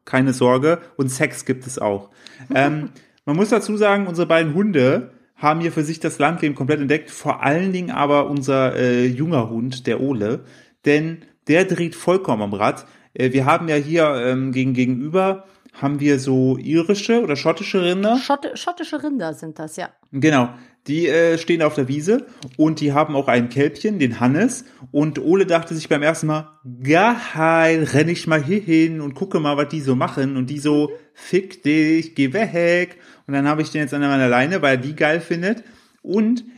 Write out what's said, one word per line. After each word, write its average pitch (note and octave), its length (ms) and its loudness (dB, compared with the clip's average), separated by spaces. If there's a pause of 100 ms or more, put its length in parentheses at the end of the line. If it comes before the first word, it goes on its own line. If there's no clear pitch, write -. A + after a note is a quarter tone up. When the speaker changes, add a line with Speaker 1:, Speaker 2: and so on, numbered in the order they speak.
Speaker 1:
Keine C3+ 260 0
Sorge. B2+ 460 2 (180)
Und C3+ 140 -2
Sex D3 340 -4
gibt B2+ 240 -4
es - 120 -10
auch. G2+ 360 -4
Speaker 2:
<laughs> - 400 -8
Speaker 1:
Ähm, D3 360 0 (340)
man C#3+ 100 0
muss G#3 140 2
dazu G#3+ 260 0
sagen, G3+ 320 2
unsere E3+ 180 -2
beiden E3 280 2
Hunde F3 580 2 (240)
haben D#3 240 0
hier E3 120 -2
für D#3+ 120 -2
sich D#3 160 -6
das - 180 -6
Landleben D3+ 380 0
komplett C#3+ 240 -2
entdeckt. C#3+ 320 -2
Vor - 320 -6
allen E3+ 280 0
Dingen F3+ 200 -4
aber C#3+ 380 2
unser, C3+ 460 0
äh, B2 300 2
junger B2+ 460 0
Hund, B2 340 -6
der A#2+ 160 -2
Ole. B2 440 -2 (400)
Denn D#3 340 0 (280)
der E3 180 4
dreht E3+ 280 -2
vollkommen E3+ 480 0
am G2+ 120 -4
Rad. G#2+ 340 -2 (260)
Äh, B2+ 200 0
wir C3 120 2
haben E3 240 2
ja D3+ 60 0
hier, D#3 300 2 (200)
ähm, C3 260 -2
gegen-, C3 220 0
gegenüber D3+ 720 -2 (280)
haben C#3+ 260 -4
wir C#3+ 200 2
so C3 380 2
irische G3+ 640 0
oder D3+ 140 -2
schottische E3+ 480 -2
Rinder. G3 340 0
Speaker 2:
Schott-, C#4 400 -2
schottische D#4+ 460 -8
Rinder A3 320 -4
sind D#3 240 -14
das, D#3 160 -10
ja. F3 140 -10 (220)
Speaker 1:
Genau. C3+ 380 2 (380)
Die, D#3+ 200 0
äh, E3 300 4
stehen E3 240 0
auf D3+ 140 2
der C3+ 140 -2
Wiese D#3 360 0 (300)
und D#3 240 2
die D3 140 0
haben D3+ 220 2
auch C3+ 120 -2
ein A#2+ 220 2
Kälbchen, D3+ 500 -2
den A#2 220 0
Hannes. D#3+ 420 0 (280)
Und D3 280 0
Ole F3 260 2
dachte E3 300 0
sich D#3 140 -8
beim D3+ 120 2
ersten D#3+ 260 0
Mal, D#3 320 -4 (220)
„Geil, D#3+ 1000 2 (100)
renn D3+ 140 4
ich E3+ 180 -4
mal D#3 160 2
hier F#3 200 -2
hin D#3+ 400 2
und C#3+ 120 -8
gucke F#3+ 280 -4
mal, D3 160 0
was C#3+ 100 0
die D#3+ 140 -6
so C3 140 0
machen.“ C#3 420 -2
Und B2+ 120 -4
die D3 100 -8
so, D3 320 2 (220)
„Fick - 480 -4
dich, D#3 540 2
geh C3+ 160 0
weg.“ F3 680 0 (300)
Und C#3 60 -8
dann C#3 160 0
habe D#3 120 0
ich D3+ 100 -4
den D#3 100 -2
jetzt C#3+ 120 -4
an C#3+ 60 -2
meiner C#3 300 2
Leine, C#3+ 320 2
weil C3+ 140 4
er B2+ 60 -2
die D3 140 -8
geil D#3 240 0
findet. F3 440 -4 (380)
Und A3 440 0 (120)